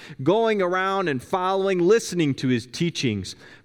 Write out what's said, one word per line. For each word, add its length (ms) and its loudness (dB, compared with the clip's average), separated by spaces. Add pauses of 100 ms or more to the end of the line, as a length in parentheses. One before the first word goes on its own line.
(240)
going 380 2
around 480 0
and 120 -2
following, 580 0
listening 560 2
to 120 -4
his 180 0
teachings, 680 -4 (300)